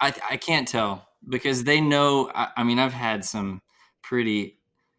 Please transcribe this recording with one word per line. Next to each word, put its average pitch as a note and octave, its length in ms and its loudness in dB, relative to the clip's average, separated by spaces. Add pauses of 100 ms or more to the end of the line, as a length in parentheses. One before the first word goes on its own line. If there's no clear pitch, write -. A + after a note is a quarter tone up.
I, C#3 120 0 (180)
I C3+ 60 -4
can't D3+ 300 -2
tell G#2 400 -2 (220)
because B2+ 340 -2
they D3 160 4
know, C#3+ 560 4
I, A#2 220 -2
I A#2+ 80 0
mean, A#2+ 140 2
I've C3 140 2
had A2+ 300 -4
some G2 380 -6 (400)
pretty, A2 540 -2 (440)